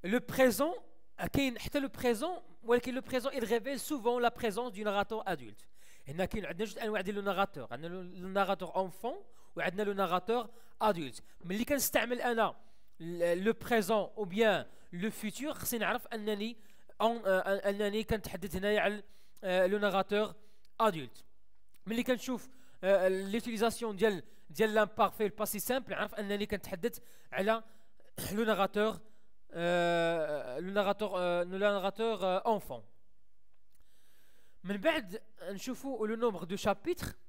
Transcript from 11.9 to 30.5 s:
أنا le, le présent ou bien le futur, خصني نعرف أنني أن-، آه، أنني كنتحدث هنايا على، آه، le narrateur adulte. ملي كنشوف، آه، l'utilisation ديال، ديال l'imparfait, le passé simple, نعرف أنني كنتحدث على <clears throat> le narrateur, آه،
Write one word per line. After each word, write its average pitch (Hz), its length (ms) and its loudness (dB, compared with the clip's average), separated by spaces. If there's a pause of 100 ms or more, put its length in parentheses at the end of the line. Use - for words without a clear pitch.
أنا 226 360 2 (440)
le, 170 440 2
le 220 80 6
présent 214 640 2
ou 214 100 -2
bien 190 400 4 (260)
le 175 180 -2
futur, 240 400 -6
خصني - 280 -4
نعرف 214 280 0
أنني 214 500 -2 (460)
أن-، 226 240 4
آه، 196 440 4
أنني 208 340 0
كنتحدث 190 520 -4
هنايا 208 240 2
على، 208 220 2 (420)
آه، 185 220 6
le 202 140 4
narrateur 202 540 2 (480)
adulte. 170 400 2 (640)
ملي 226 160 0
كنشوف، 247 460 0 (360)
آه، 190 480 6
l'utilisation 226 520 0
ديال، 208 380 2 (280)
ديال 208 240 2
l'imparfait, 214 540 4
le 214 160 -2
passé 208 140 -4
simple, 247 320 -2
نعرف 170 240 -4
أنني 202 320 -2
كنتحدث 196 520 -4 (340)
على 214 300 2 (540)
<clears throat> - 40 -6
le 208 240 0
narrateur, 202 560 2 (520)
آه، 170 1080 2